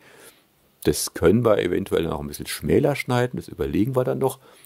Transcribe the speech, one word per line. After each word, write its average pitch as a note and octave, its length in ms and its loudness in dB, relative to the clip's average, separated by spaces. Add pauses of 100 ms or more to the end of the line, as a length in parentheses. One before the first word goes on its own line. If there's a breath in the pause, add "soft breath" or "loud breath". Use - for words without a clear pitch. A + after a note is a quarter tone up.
(840 loud breath)
Das - 300 0
können A#2+ 300 4
wir G#2+ 140 4
eventuell F2+ 460 0
noch D#2+ 160 -4
ein D2 80 -8
bisschen - 180 -10
schmäler C#3+ 480 0
schneiden, B2 420 -2
das - 120 -10
überlegen F2+ 480 -2
wir B2+ 80 2
dann C3+ 140 -2
noch. C3 200 -2 (280 loud breath)